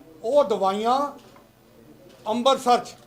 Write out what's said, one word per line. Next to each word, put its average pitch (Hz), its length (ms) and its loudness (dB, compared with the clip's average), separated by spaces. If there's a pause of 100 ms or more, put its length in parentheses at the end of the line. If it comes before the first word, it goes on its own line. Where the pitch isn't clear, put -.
(240)
ਉਹ 277 200 2
ਦਵਾਈਆਂ 214 560 0 (1300)
ਅੰਮ੍ਰਿਤਸਰ 240 520 2
'ਚ, - 180 -8 (120)